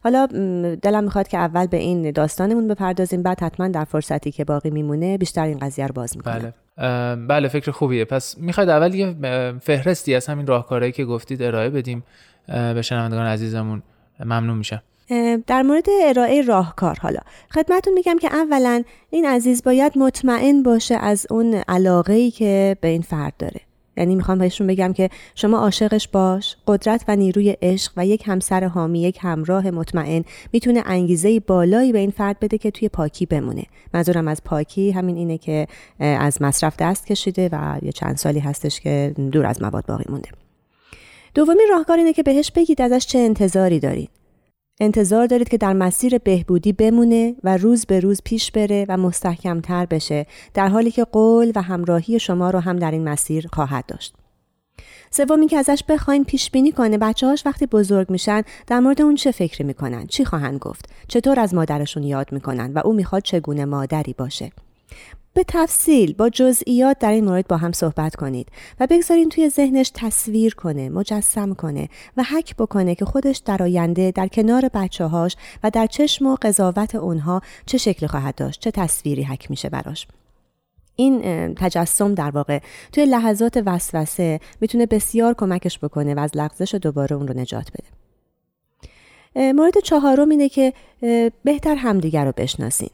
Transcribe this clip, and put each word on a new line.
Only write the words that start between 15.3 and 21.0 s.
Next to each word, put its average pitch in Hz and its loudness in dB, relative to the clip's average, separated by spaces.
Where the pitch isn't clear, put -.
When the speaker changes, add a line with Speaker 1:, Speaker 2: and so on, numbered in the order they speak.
Speaker 1:
در 247 0
مورد 294 2
ارائهٔ 254 4
راهکار 185 0
حالا - -4
خدمتتون 359 2
می‌گم 349 2
که - -2
اولاً 262 2
این 320 0
عزیز 247 2
باید 269 2
مطمئن 262 2
باشه 233 2
از 208 0